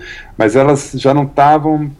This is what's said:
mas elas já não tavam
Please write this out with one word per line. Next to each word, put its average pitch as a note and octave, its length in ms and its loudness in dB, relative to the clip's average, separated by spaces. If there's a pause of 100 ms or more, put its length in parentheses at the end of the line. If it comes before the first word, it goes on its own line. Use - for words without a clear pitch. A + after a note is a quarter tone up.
(360)
mas A2 200 0
elas C#3 400 0
já C3+ 180 0
não C#3+ 100 0
tavam D3+ 760 0